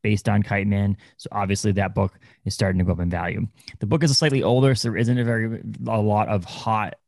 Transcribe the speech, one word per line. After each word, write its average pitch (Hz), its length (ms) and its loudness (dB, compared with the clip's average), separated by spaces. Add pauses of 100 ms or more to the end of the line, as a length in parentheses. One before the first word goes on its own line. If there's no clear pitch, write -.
based 107 260 0
on 104 140 2
Kite 101 240 -2
Man. 101 280 2 (220)
So - 140 -16
obviously 101 400 0
that 95 240 0
book 98 240 -2 (260)
is 98 80 -4
starting 92 240 0
to 90 80 2
go 90 60 2
up 85 80 -2
in 87 100 -2
value. 87 380 -4 (320)
The 107 80 -4
book 147 160 2
is 139 120 2
slightly 143 280 2
older, 127 320 4
so 117 140 -2
there 107 80 -2
isn't 120 200 2
a 120 60 0
very, 113 400 -2 (240)
a 113 120 0
lot 104 280 2
of 95 180 -2
hot 107 480 -4 (140)